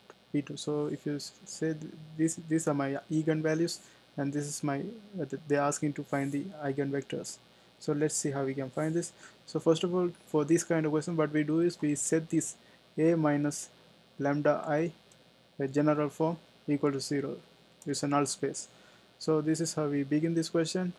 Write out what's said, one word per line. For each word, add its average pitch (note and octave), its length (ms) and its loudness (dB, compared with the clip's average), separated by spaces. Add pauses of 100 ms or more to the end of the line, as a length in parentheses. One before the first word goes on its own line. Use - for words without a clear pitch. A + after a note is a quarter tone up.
(320)
V C#3+ 100 0
two. - 140 -12
So D3 300 -2
if D3+ 180 -6
you D3 120 -2
s-, - 160 -12 (120)
say - 280 -4
th-, D#3 200 -10 (240)
these, D#3+ 200 2 (120)
these D#3+ 200 0
are D3 60 2
my C#3 220 0 (140)
eigenvalues, D#3 680 0 (360)
and C#3 160 -2
this D3 140 -4
is D3 160 -8
my, C#3 200 -2 (380)
uh, D3 40 -2
th-, - 240 -8
they're C#3+ 140 4
asking D3 320 0
to D3 100 -8
find C#3 260 -2
the C#3+ 140 -4 (200)
eigenvectors. C#3 760 -4 (420)
So - 120 -2
let's D3+ 220 0
see - 160 -2
how C#3 140 -2
we C3+ 100 -2
can C3+ 160 -4
find D#3+ 240 -2
this. E3+ 180 -2 (340)
So - 120 -4
first D#3+ 240 4
of F3+ 100 0
all, F3+ 180 2 (180)
for D3+ 160 2
this D#3+ 180 4
kind D#3+ 240 2
of D3 60 2
question, D#3 240 0
what D3+ 160 2
we D3+ 100 2
do D3+ 160 2
is F3 220 0
we D3 160 0
set D#3+ 340 0
this D#3+ 240 0 (420)
A E3 200 6
minus D3 520 0 (520)
lambda C#3+ 440 2
I, D#3+ 280 0 (680)
a C#3 80 0
general D3 420 4
form, D#3+ 280 0 (320)
equal C#3+ 240 2
to C3+ 80 -2
zero. C#3 360 -2 (480)
It's C#3+ 200 -2
a - 20 0
null C#3+ 200 4
space. - 420 -4 (480)
So D#3 240 2
this D#3 200 0
is D#3+ 120 -2
how D#3 140 0
we C#3+ 160 0
begin D3+ 320 2
this E3 140 0
question. F3+ 500 0